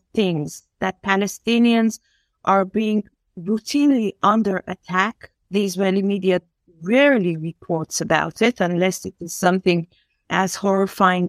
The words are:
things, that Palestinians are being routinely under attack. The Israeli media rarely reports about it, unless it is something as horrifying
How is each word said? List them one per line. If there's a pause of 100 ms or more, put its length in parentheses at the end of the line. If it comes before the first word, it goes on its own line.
(120)
things, (180)
that
Palestinians (440)
are
being (440)
routinely (100)
under (120)
attack. (200)
The
Israeli
media (400)
rarely (140)
reports
about
it,
unless
it
is (120)
something (440)
as
horrifying